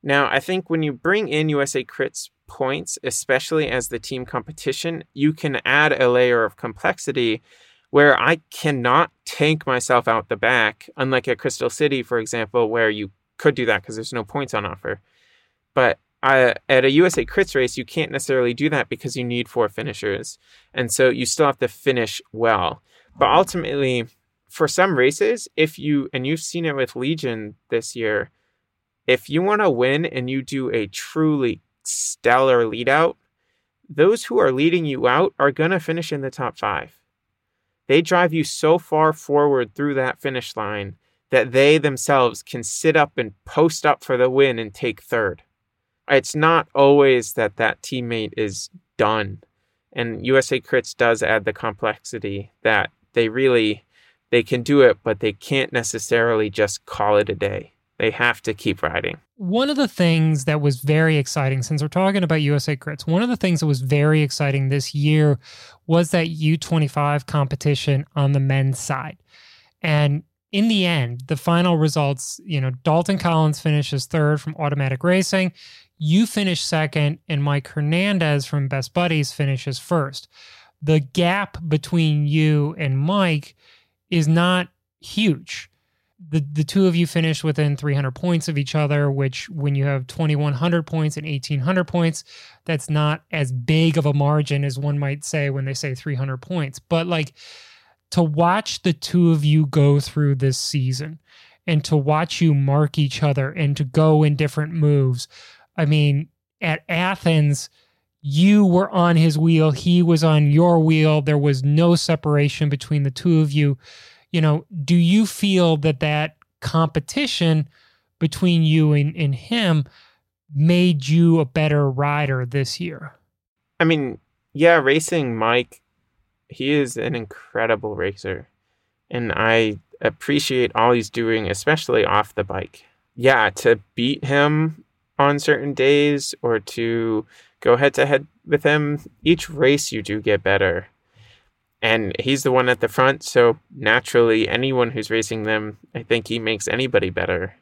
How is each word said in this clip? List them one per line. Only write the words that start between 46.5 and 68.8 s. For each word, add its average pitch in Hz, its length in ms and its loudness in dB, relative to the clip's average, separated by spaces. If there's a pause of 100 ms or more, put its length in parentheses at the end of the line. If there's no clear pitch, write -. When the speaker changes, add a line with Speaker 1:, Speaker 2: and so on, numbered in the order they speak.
Speaker 1:
always 139 580 4
that 107 220 -2
that 113 260 -2
teammate 117 560 -6
is 101 320 -6 (280)
done. 104 440 -2 (520)
And 117 320 -6
U 131 120 4
S 131 140 0
A 131 80 -2
Crits - 360 -4
does 117 280 0
add 101 220 0
the 107 80 -4
complexity 104 1000 -8 (100)
that 107 300 0 (220)
they 117 140 2
really, 113 580 0 (440)
they 120 140 2
can 123 180 -2
do 143 200 4
it, 123 220 6
but 110 160 -2
they 107 140 -2
can't - 400 -4
necessarily 117 800 0
just 101 340 -2
call 104 320 0
it 104 120 2
a 98 60 -2
day. 98 380 -6 (240)
They 110 140 0
have 120 320 0
to 113 100 -4
keep - 280 -4
riding. - 360 -4 (180)
Speaker 2:
One 226 340 -2
of 285 80 -4
the 277 100 0
things 160 580 0
that 151 160 -2
was 139 180 0
very 156 380 2
exciting, 135 460 -2
since 151 180 -4
we're 151 80 -4
talking 190 340 0
about 160 180 0
U 147 140 0
S 139 120 -2
A 147 100 -2
Crits, 147 300 -12
one 170 140 0
of 240 80 -2
the 247 80 -2
things 175 220 0
that 160 60 -2
was 139 160 0
very 147 400 2
exciting 139 480 -2
this 139 260 -4
year 151 420 2 (480)
was 165 260 2
that 170 180 0
U 156 280 0
twenty-five 147 680 -2
competition 143 800 -2 (100)
on 139 160 2
the 143 80 2
men's 135 400 0